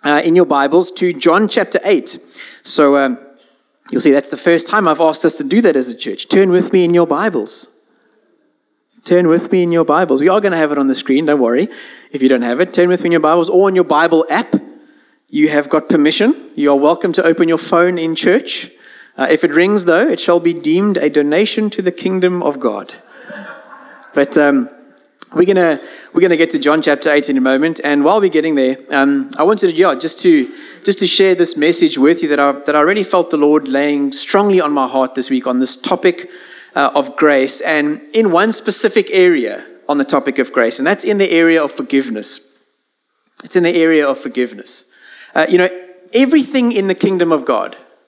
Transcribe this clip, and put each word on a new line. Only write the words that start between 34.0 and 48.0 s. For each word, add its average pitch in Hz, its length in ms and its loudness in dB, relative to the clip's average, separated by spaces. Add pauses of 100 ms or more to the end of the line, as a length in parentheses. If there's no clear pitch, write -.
strongly 202 480 0
on 147 120 -2
my 135 140 0
heart 131 280 -2
this 131 160 -6
week 127 160 -2
on 127 120 -2
this 127 160 -2
topic, - 540 -2 (480)
uh, 139 180 0
of 139 220 -4
grace, 139 460 0
and 151 400 -2 (100)
in 220 180 2
one 196 220 2
specific - 580 -2
area 165 540 0 (240)
on 147 80 0
the 139 80 0
topic 135 340 -2
of 127 140 -2
grace, 120 260 0
and 135 80 -2
that's 202 160 -2
in 202 140 -2
the 196 140 0
area 165 340 2
of 135 80 -6
forgiveness. 123 680 -4 (1040)
It's - 140 -4
in 180 60 2
the 170 120 0
area 160 320 2
of 135 120 -2
forgiveness. 117 640 -8 (500)
Uh, 156 140 0
you 180 80 2
know, 180 140 2 (420)
everything 262 600 2
in 196 160 -2
the 185 60 0
kingdom 175 380 0
of 143 140 -2
God 113 280 -4 (320)